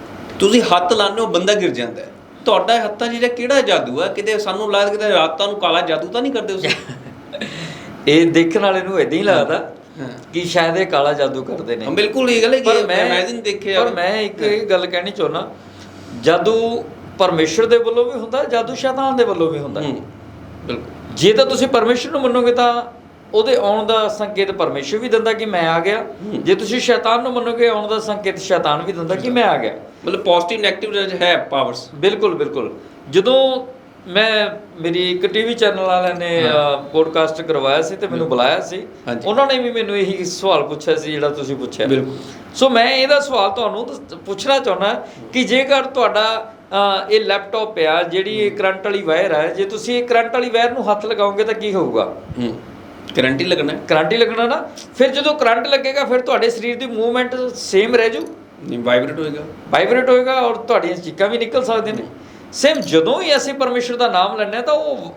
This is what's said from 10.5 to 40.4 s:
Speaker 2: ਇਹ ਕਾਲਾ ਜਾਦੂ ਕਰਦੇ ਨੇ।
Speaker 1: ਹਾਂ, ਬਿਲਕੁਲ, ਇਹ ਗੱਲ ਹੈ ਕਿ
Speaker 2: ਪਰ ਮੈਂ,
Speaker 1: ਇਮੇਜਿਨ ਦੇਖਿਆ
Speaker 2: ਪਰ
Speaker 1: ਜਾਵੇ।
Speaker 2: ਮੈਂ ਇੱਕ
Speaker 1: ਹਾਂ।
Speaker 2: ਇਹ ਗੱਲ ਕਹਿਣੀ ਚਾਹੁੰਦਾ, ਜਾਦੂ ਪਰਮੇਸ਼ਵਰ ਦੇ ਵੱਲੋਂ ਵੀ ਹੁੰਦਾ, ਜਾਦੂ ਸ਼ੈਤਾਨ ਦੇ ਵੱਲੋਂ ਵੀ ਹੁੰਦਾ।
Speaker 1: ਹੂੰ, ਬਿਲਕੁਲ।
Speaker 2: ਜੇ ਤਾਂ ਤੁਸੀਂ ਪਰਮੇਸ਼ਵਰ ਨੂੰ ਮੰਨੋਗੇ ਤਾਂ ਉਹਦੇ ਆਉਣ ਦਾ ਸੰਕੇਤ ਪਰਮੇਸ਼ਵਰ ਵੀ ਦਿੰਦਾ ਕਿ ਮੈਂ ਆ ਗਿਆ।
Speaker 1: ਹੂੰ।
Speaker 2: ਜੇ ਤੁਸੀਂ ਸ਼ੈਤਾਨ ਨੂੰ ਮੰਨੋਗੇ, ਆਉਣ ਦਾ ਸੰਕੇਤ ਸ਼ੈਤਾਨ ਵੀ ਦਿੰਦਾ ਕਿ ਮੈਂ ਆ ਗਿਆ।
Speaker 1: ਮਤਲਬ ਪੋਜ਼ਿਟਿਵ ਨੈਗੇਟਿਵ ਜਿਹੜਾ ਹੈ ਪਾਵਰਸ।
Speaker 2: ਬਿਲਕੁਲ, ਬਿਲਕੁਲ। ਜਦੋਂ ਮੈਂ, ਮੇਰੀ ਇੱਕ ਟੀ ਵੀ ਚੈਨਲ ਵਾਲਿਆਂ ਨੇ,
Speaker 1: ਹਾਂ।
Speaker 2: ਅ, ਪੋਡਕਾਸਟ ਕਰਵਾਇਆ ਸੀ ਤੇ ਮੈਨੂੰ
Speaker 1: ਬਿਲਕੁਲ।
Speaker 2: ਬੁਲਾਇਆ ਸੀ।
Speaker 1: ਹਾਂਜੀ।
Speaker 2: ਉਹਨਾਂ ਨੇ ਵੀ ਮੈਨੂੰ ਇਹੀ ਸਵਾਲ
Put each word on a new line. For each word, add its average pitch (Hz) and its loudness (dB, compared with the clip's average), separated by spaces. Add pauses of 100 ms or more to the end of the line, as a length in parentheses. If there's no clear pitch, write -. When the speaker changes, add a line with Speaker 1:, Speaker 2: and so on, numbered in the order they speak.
Speaker 2:
ਇਹ 190 2
ਕਾਲਾ 147 2
ਜਾਦੂ 131 -2
ਕਰਦੇ 117 -6
ਨੇ। 110 -8
Speaker 1:
ਹਾਂ, 135 -4
ਬਿਲਕੁਲ, 214 0
ਇਹ 226 4
ਗੱਲ 240 4
ਹੈ 262 4
ਕਿ 233 0
Speaker 2:
ਪਰ 214 4
ਮੈਂ, 185 2
Speaker 1:
ਇਮੇਜਿਨ 185 -2
ਦੇਖਿਆ 196 -2
Speaker 2:
ਪਰ 180 2
Speaker 1:
ਜਾਵੇ। 196 -6
Speaker 2:
ਮੈਂ 190 0
ਇੱਕ 208 -6
Speaker 1:
ਹਾਂ। 214 2
Speaker 2:
ਇਹ 214 0
ਗੱਲ 180 2
ਕਹਿਣੀ 180 -4
ਚਾਹੁੰਦਾ, 160 -4 (720)
ਜਾਦੂ 220 2 (340)
ਪਰਮੇਸ਼ਵਰ 170 2
ਦੇ 233 4
ਵੱਲੋਂ 233 2
ਵੀ 247 -6
ਹੁੰਦਾ, 226 -2
ਜਾਦੂ 240 -2
ਸ਼ੈਤਾਨ 262 -2
ਦੇ 240 4
ਵੱਲੋਂ 170 0
ਵੀ 147 -4
ਹੁੰਦਾ। 131 -6
Speaker 1:
ਹੂੰ, 139 -4 (640)
ਬਿਲਕੁਲ। - -10
Speaker 2:
ਜੇ 185 4
ਤਾਂ 262 6
ਤੁਸੀਂ 254 2
ਪਰਮੇਸ਼ਵਰ 240 2
ਨੂੰ 285 -2
ਮੰਨੋਗੇ 240 2
ਤਾਂ 240 2 (500)
ਉਹਦੇ 226 4
ਆਉਣ 202 2
ਦਾ 220 2
ਸੰਕੇਤ 196 -2
ਪਰਮੇਸ਼ਵਰ 170 -2
ਵੀ 247 -4
ਦਿੰਦਾ 220 2
ਕਿ 208 -4
ਮੈਂ 175 0
ਆ 165 2
ਗਿਆ। 208 0
Speaker 1:
ਹੂੰ। 190 -8
Speaker 2:
ਜੇ 175 4
ਤੁਸੀਂ 220 -2
ਸ਼ੈਤਾਨ 240 2
ਨੂੰ 247 -4
ਮੰਨੋਗੇ, 240 0
ਆਉਣ 214 0
ਦਾ 214 0
ਸੰਕੇਤ 202 -4
ਸ਼ੈਤਾਨ 165 0
ਵੀ 175 -6
ਦਿੰਦਾ 170 -4
ਕਿ 247 -4
ਮੈਂ 247 2
ਆ 170 4
ਗਿਆ। 110 -4 (320)
Speaker 1:
ਮਤਲਬ 185 -4
ਪੋਜ਼ਿਟਿਵ 214 2
ਨੈਗੇਟਿਵ 202 -2
ਜਿਹੜਾ 185 -2
ਹੈ 170 4
ਪਾਵਰਸ। 123 -4
Speaker 2:
ਬਿਲਕੁਲ, 196 2
ਬਿਲਕੁਲ। 135 -4 (360)
ਜਦੋਂ 254 4 (420)
ਮੈਂ, 208 2 (320)
ਮੇਰੀ 180 0
ਇੱਕ 180 -2
ਟੀ 208 0
ਵੀ 233 0
ਚੈਨਲ 208 2
ਵਾਲਿਆਂ 180 2
ਨੇ, 170 0
Speaker 1:
ਹਾਂ। 147 2
Speaker 2:
ਅ, 139 -6
ਪੋਡਕਾਸਟ 160 2
ਕਰਵਾਇਆ 147 2
ਸੀ 190 -4
ਤੇ 196 -6
ਮੈਨੂੰ - -2
Speaker 1:
ਬਿਲਕੁਲ। 165 -2
Speaker 2:
ਬੁਲਾਇਆ 131 4
ਸੀ। 185 -8 (200)
Speaker 1:
ਹਾਂਜੀ। 120 -4
Speaker 2:
ਉਹਨਾਂ 269 4
ਨੇ 262 2
ਵੀ 240 -2
ਮੈਨੂੰ 202 -2
ਇਹੀ 185 -2
ਸਵਾਲ 175 2